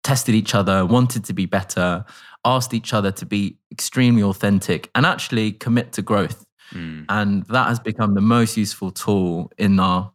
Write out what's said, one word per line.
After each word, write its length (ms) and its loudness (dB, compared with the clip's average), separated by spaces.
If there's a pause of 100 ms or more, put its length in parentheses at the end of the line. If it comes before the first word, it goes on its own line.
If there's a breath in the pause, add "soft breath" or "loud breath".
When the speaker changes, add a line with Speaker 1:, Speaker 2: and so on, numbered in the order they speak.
Speaker 1:
tested 320 0
each 200 0
other, 320 2
wanted 380 2
to 80 -10
be 140 -2
better, 580 -2 (400 loud breath)
asked 280 0
each 220 -6
other 180 0
to 140 -12
be 320 -4 (120)
extremely 520 2
authentic 720 0
and 100 2
actually 480 -2
commit 400 -2
to 100 -6
growth. 420 -2 (280 loud breath)
Speaker 2:
Mm. 360 -12
Speaker 1:
And 380 0
that 220 0
has 120 -2
become 340 0
the 60 2
most 360 4
useful 340 -4
tool 680 -2
in 220 4
our 340 0